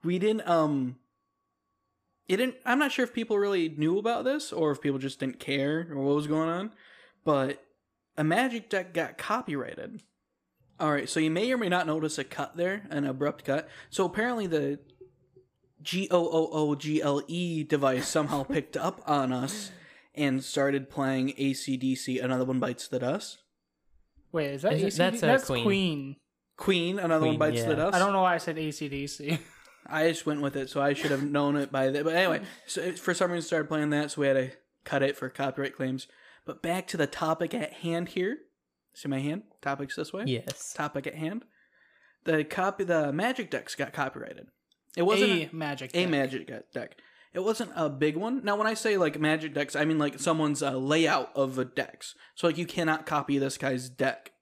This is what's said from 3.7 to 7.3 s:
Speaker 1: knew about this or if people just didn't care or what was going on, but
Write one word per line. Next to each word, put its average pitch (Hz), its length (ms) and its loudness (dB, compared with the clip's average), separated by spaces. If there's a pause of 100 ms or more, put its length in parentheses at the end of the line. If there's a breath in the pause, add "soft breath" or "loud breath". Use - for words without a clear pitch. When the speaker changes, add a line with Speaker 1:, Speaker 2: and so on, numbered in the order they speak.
Speaker 1:
knew 156 280 2
about 226 260 0
this 285 280 -2
or 160 180 2
if 135 100 -2
people 139 200 0
just 135 180 -6
didn't 131 220 -6
care 147 500 -2
or 147 100 -8
what 139 140 2
was 151 140 0
going 160 200 0
on, 185 220 -4 (540 loud breath)
but 139 400 0 (520)